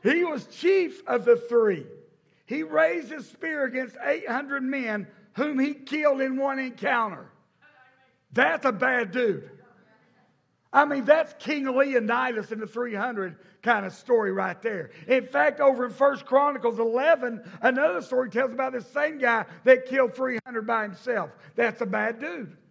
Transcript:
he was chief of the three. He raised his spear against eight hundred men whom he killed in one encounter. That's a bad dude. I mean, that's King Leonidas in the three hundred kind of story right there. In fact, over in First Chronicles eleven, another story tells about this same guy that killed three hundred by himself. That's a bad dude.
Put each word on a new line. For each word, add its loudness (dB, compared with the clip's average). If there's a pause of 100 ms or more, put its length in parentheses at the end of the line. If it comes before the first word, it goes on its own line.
he 2
was -6
chief 0
of -2
the 6
three. 0 (640)
He -6
raised 0
his -14
spear -4
against -6
eight -4
hundred -4
men -4 (260)
whom -2
he 0
killed -2
in -2
one -2
encounter. -4 (1000)
That's 0
a 2
bad -2
dude. -2 (1200)
I 6
mean, -4
that's 2
King -4
Leonidas 0
in -8
the -8
three -8
hundred -6 (260)
kind 2
of -8
story 0
right -4
there. -6 (180)
In 2
fact, 2
over 4
in -10
First 2
Chronicles 2
eleven, 2 (180)
another 2
story -2
tells 0
about -4
this -8
same -2
guy 2 (200)
that 8
killed 0
three -4
hundred -8
by 0
himself. -6 (240)
That's 0
a -2
bad -4
dude. -10 (140)